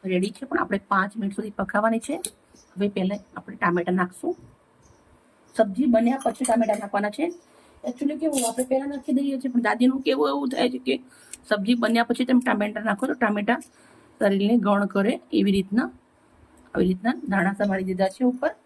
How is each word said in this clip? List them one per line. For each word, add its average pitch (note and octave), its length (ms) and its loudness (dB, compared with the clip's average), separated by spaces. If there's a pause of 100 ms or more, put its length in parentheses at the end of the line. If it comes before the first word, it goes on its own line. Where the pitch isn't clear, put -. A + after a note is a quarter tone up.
રેડી F#3 240 0
છે, - 160 -12
પણ E4 120 -6
આપણે G3 200 -2
પાંચ G3 400 -2
મિનિટ G3 180 -4
સુધી G#3+ 140 -6
પકાવવાની G#3 500 0
છે. C#4+ 160 -6 (640)
હવે G3+ 120 0
પહેલા F#3+ 260 -2 (220)
આપણે - 180 -16
ટામેટા F3 360 0
નાખશું. F#3 440 -2 (1200)
સબ્જી A3 280 0
બન્યા A#3+ 380 2
પછી B3 220 -2
ટામેટા A3 280 2
નાખવાના G3+ 360 -2
છે. D#4+ 220 -2 (560)
Actually C#4+ 320 -4
કેવું, C#4 300 0
આપણે B3+ 160 -2
પહેલા C4 200 0
નાખી C#4+ 280 -6
દઈએ C#4 240 0
છીએ, B3+ 140 -4
પણ A#3+ 100 2
દાદીનું B3 400 2
કેવું C#4 280 2
એવું C#4 200 -2
થાય B3 200 0
છે B3+ 80 -6
કે - 260 -4 (440)
સબ્જી G#3 260 0
બન્યા A#3 300 2
પછી A#3+ 220 0
તમે B3 200 4
ટામેટા G#3+ 360 0
નાખો A3 260 -2
તો - 60 -4
ટામેટા G#3 460 0 (600)
શરીરને G3+ 380 4
ગણ G3+ 280 4
કરે, G3+ 360 0 (120)
એવી G3+ 180 4
રીતના, G3 400 0 (840)
આવી F3+ 100 2
રીતના F#3 280 0 (160)
ધાણા G3 240 2
સમારી G3 300 -2
દીધા F#3+ 240 0
છે B3+ 160 -4
ઉપર. B3+ 260 0 (160)